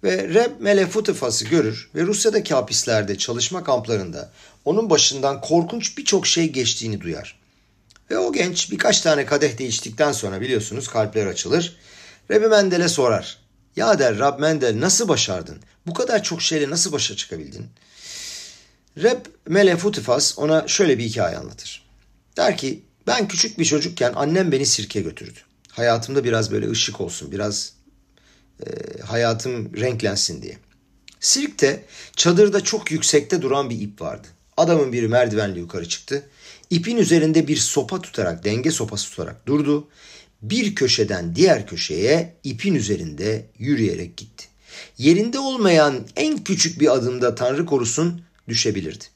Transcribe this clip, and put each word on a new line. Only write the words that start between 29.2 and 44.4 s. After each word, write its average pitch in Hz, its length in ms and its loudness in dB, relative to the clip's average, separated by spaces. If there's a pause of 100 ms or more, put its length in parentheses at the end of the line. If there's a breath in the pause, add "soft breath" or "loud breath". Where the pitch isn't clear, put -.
renklensin 107 680 -2
diye. - 160 -14 (600)
Sirkte, 262 640 0 (320 loud breath)
çadırda 190 440 6
çok 151 300 -4
yüksekte 151 520 2
duran 135 280 0
bir 117 100 -6
ip 101 200 -10
vardı. - 280 -10 (280)
Adamın 156 360 4
biri 117 160 0
merdivenle 107 500 2
yukarı 85 300 -10
çıktı. - 400 -8 (420 loud breath)
İpin 175 260 0
üzerinde 160 520 4
bir 160 80 2
sopa 147 440 -2
tutarak, 85 440 -4
denge 110 260 0
sopası 104 400 -6
tutarak - 360 -10
durdu. 147 420 0 (540 loud breath)
Bir 208 320 -2
köşeden 95 600 0
diğer 143 320 4
köşeye 117 800 -2
ipin 143 300 -2
üzerinde 104 720 -4 (120)
yürüyerek 107 580 -2
gitti. - 280 -20 (540 loud breath)